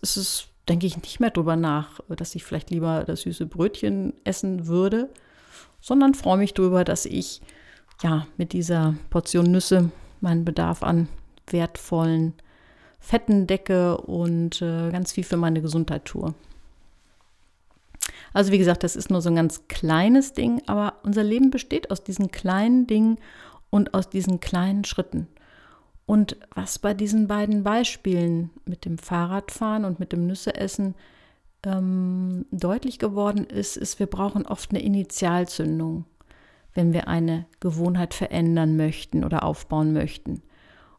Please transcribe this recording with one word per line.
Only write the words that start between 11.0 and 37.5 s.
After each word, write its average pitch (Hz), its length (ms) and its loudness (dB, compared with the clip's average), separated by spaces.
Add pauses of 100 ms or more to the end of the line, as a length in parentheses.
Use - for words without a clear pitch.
wertvollen 165 880 0 (640)
Fetten 208 460 2
decke 180 520 2
und, 170 640 -2
äh, 165 280 -2
ganz 180 220 -4
viel 185 120 -4
für - 120 -2
meine 165 260 2
Gesundheit 156 420 -2
tue. 160 300 -6 (2000)
Also 196 200 4
wie 202 60 6
gesagt, 175 260 4
das 170 120 -4
ist - 140 -4
nur 180 100 2
so 170 80 0
ein 165 80 4
ganz 165 320 0
kleines 208 640 4
Ding, 240 340 0
aber 208 360 -2
unser 208 200 2
Leben 247 280 4
besteht - 400 -4
aus 185 120 -4
diesen 190 280 -2
kleinen 226 560 2
Dingen 220 320 2 (540)
und 202 220 2
aus 190 160 0
diesen 185 280 0
kleinen 190 460 -2
Schritten. - 420 -6 (800)
Und 208 320 2 (180)
was - 240 -6
bei 208 140 0
diesen 208 340 2
beiden 208 380 0
Beispielen 175 880 0 (160)
mit 175 180 -8
dem 165 140 -4
Fahrradfahren 196 880 -4
und 180 120 -4
mit 180 140 -8
dem 175 140 0
Nüsseessen, 190 680 -4 (680)
ähm, 185 880 -2
deutlich 190 480 -4
geworden 202 480 -2
ist, 202 300 -8
ist, - 220 -8
wir 196 80 -2
brauchen 285 400 -4
oft - 240 -8
eine 202 120 -2
Initialzündung, 170 1200 -2 (720)
wenn 170 180 4
wir - 160 -2
eine 165 380 0 (140)